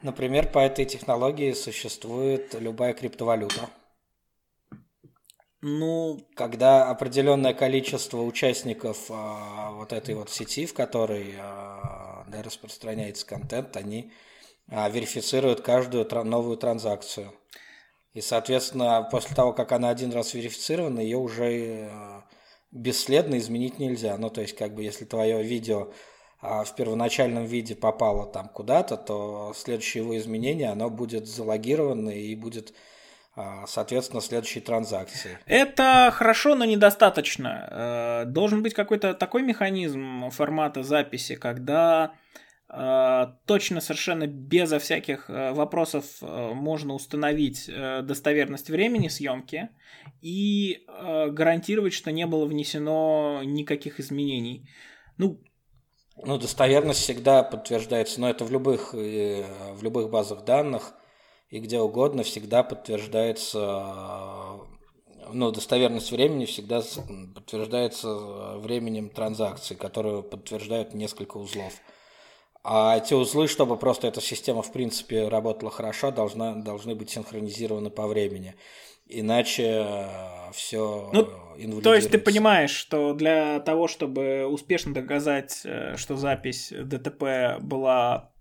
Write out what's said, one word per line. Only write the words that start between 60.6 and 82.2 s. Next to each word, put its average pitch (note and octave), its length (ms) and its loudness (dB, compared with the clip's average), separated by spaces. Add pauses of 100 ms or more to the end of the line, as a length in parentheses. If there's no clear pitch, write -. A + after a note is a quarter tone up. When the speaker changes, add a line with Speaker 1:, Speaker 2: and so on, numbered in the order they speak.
Speaker 1:
и A2 80 -8
где A2+ 200 -2
угодно B2 440 2
всегда A2 400 2
подтверждается, A2 960 -2
э, G2 1700 -10
ну, A#2+ 180 2
достоверность A#2+ 600 0
времени C3 340 2
всегда G#2+ 360 -4
с-, - 160 -10
м, F#2+ 380 -14
подтверждается, A2+ 720 -4
э, G2+ 480 -8
временем A2 540 -4
транзакции, A2 640 -4
которую G#2 480 -4
подтверждают G#2+ 720 -8
несколько G#2 420 -10
узлов. G2 360 -10 (920)
А A2 340 6
эти A2+ 160 0
узлы, C#3+ 340 4
чтобы B2 300 2
просто B2 300 2
эта A2+ 140 -4
система, A2+ 420 -2
в - 100 -10
принципе, A2+ 560 -2
работала A2 420 0
хорошо, A2 400 -4
должна, A2+ 440 -2
должны G#2+ 400 -8
быть G#2+ 160 -10
синхронизированы G#2+ 800 -6
по G#2+ 160 -4
времени. G2 480 -2 (520)
Иначе, A#2 560 0 (240)
э, F#2+ 640 -8
все, G#2+ 600 -4
Speaker 2:
Ну, G#3+ 80 8
Speaker 1:
э, G#3+ 40 8
Speaker 2:
то - 60 -12
есть - 260 -18
ты - 60 -12 (540)
Speaker 1:
инвалидируется. - 20 8
Speaker 2:
понимаешь, G#3 520 6